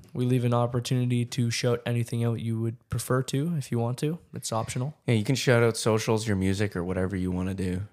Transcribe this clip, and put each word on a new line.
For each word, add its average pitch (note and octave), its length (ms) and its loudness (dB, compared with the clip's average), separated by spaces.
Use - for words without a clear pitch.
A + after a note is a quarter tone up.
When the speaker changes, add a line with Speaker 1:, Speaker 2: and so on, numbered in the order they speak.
Speaker 1:
we B2 120 -2
leave B2 180 2
an A#2+ 100 2
opportunity B2 720 0
to A#2+ 260 0
shout A#2+ 360 0
anything A#2 400 0
out A2+ 160 0
you A2+ 180 -2
would A2+ 160 -2
prefer B2+ 340 0
to, D#3 340 -2
if - 140 -6
you A#2 80 0
want A#2 200 -2
to. D#3 200 -2
It's - 180 -8
optional. B2 440 -4
Speaker 2:
Yeah, B2 80 4
you G#2 80 4
can C3 120 2
shout A#2 280 4
out A2+ 140 2
socials, A2 500 2
your G2+ 80 2
music, F#2+ 400 0
or F2 80 -2
whatever F#2 320 -2
you F2+ 160 -2
wanna F#2 220 -2
do. F#2+ 400 -2